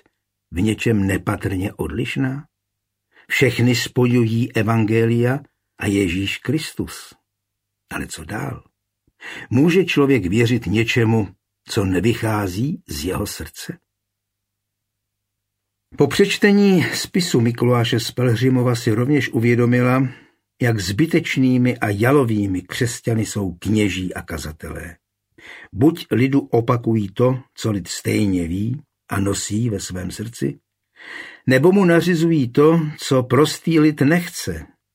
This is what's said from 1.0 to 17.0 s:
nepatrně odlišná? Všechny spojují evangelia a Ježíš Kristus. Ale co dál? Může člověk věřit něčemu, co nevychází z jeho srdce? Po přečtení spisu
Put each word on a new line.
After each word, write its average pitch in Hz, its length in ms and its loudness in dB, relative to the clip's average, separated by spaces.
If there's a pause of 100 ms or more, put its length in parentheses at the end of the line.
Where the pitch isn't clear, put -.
nepatrně 95 640 -2
odlišná? 131 720 -6 (840)
Všechny 120 480 2
spojují 120 800 0
evangelia 113 840 0 (400)
a - 60 -6
Ježíš 98 520 -2
Kristus. - 800 -8 (760)
Ale - 180 -10
co - 180 -14
dál? 120 380 -10 (840)
Může 165 360 4
člověk 135 400 2
věřit 120 400 0
něčemu, 113 640 0 (420)
co 101 160 -2
nevychází 104 1000 -2
z 73 180 -8
jeho 92 200 -4
srdce? - 520 -14 (2250)
Po 143 100 4
přečtení 202 760 4
spisu - 580 -2